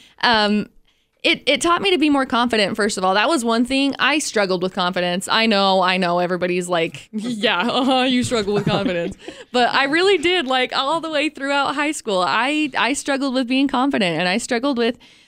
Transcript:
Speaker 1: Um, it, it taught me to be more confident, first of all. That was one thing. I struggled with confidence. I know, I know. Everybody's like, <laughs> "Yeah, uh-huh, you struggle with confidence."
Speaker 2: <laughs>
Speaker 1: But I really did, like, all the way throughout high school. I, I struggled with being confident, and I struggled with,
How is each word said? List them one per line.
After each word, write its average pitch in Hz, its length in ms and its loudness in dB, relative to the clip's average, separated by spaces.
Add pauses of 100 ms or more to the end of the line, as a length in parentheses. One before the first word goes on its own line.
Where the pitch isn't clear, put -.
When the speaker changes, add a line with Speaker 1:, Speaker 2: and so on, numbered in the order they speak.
(240)
Speaker 1:
Um, 208 440 2 (560)
it, 320 220 0
it 277 160 2
taught 349 220 2
me 392 80 2
to 339 80 2
be 302 100 2
more 285 160 2
confident, 226 500 0
first 214 220 -2
of 190 80 -2
all. 185 80 2
That 208 160 2
was 285 160 0
one 233 180 2
thing. 269 360 0
I 277 180 2
struggled 190 460 -2
with 185 100 -4
confidence. 180 540 -2
I 226 180 2
know, 196 380 4
I 185 140 2
know. 175 200 0
Everybody's 180 500 -2
like, 170 420 -4
<laughs> - 20 -20
"Yeah, 214 480 -2
uh-huh, 254 500 2
you 247 140 2
struggle 208 320 -2
with 202 100 -2
confidence." 190 560 -2
Speaker 2:
<laughs> - 40 -20 (260)
Speaker 1:
But 240 200 2
I 262 120 2
really 349 340 2
did, 339 300 0
like, 254 260 -2
all 277 260 0
the 320 120 -8
way 302 180 -2
throughout 277 460 -2
high 294 160 -2
school. 190 340 -2
I, 262 500 0
I 233 180 0
struggled 277 420 -2
with 262 120 -2
being 262 200 2
confident, 247 500 0
and 180 100 0
I 185 120 0
struggled 240 400 -2
with, 240 180 -2 (300)